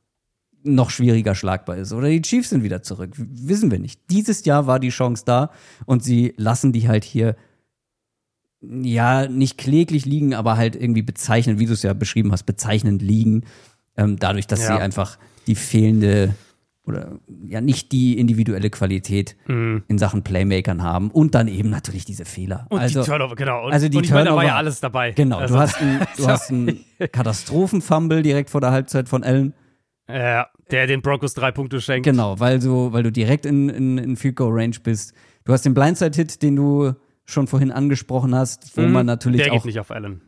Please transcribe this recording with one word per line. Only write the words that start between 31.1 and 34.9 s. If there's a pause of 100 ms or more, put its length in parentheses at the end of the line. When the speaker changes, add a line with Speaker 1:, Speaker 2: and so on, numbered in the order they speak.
Speaker 2:
drei
Punkte
schenkt.
Speaker 1:
Genau,
weil
du,
weil
du
direkt
in,
in,
in
Field
Goal
Range
bist. (300)